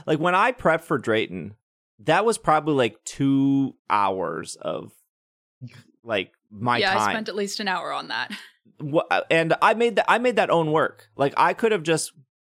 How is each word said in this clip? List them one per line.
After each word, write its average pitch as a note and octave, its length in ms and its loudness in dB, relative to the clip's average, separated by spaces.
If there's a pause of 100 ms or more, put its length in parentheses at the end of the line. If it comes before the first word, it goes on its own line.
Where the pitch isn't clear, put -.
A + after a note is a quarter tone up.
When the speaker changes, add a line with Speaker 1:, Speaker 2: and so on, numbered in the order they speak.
Speaker 1:
Like, D3+ 140 0
when F3 140 0
I G#3+ 180 2
prepped E3+ 300 0
for D#3+ 160 -2
Drayton, G#2 580 -2 (440)
that D#3+ 260 2
was A3+ 120 0
probably, D#3 360 0
like, B2 300 0
two C#3 720 0 (140)
hours F#2+ 720 -2
of, - 300 -8 (1120)
like, G#2 280 -2 (180)
my A#2+ 280 -2
Speaker 2:
Yeah, F#3+ 160 2
Speaker 1:
time. G#2 160 2
Speaker 2:
I - 40 0
spent A3 160 -6
at F3+ 60 -8
least G3+ 240 -6
an G#3 80 -6
hour E3 240 -4
on C#3+ 160 -8
that. A2+ 240 -6 (260)
<laughs> - 220 -20
Speaker 1:
Wha-, D3+ 320 0
uh, - 180 2
and E3 320 2
I G#3 120 6
made A#3 240 0
that, - 100 2
I G3 120 4
made A#3+ 180 0
that F#3+ 120 2
own D#3+ 220 2
work. - 440 -2
Like, C3+ 220 2
I E3+ 160 4
could A3+ 180 0
have F#3+ 120 -2
just D#3+ 300 0 (340)